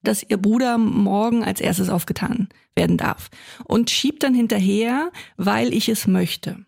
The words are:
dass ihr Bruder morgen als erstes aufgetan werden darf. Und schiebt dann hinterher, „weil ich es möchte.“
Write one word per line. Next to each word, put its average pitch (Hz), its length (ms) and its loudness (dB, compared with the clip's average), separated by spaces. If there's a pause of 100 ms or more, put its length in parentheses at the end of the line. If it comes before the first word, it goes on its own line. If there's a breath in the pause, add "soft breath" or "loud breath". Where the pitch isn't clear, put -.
dass 214 260 0
ihr 208 100 0
Bruder 233 380 2
morgen 214 680 2
als 190 160 -4
erstes 180 280 0
aufgetan - 600 -2 (260 soft breath)
werden 170 220 2
darf. - 340 -4 (340 loud breath)
Und 233 260 0
schiebt - 340 -2
dann 269 100 2
hinterher, 233 800 0 (240 loud breath)
„weil 214 360 0
ich 220 160 0
es 226 200 0
möchte.“ - 480 0 (120)